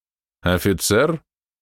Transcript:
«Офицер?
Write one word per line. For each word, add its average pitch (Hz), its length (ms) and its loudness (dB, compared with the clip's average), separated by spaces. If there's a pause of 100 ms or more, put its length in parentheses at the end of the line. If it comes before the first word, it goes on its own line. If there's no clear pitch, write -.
(420)
«Офицер? 101 800 0 (380)